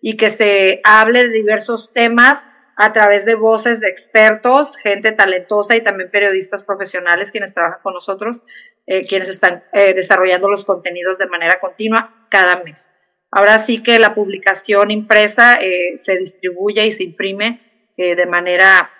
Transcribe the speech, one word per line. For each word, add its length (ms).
y 160
que 120
se 540
hable 440
de 20
diversos 640
temas 560
a 160
través 340
de 100
voces 440
de 80
expertos, 880
gente 380
talentosa 640
y 40
también 300
periodistas 520
profesionales 680
quienes 220
trabajan 280
con 120
nosotros, 500
eh, 220
quienes 220
están, 420
eh, 220
desarrollando 560
los 160
contenidos 520
de 100
manera 320
continua 680
cada 340
mes. 280
Ahora 280
sí 220
que 180
la 140
publicación 800
impresa, 680
eh, 340
se 220
distribuye 680
y 60
se 120
imprime, 580
eh, 200
de 100
manera 760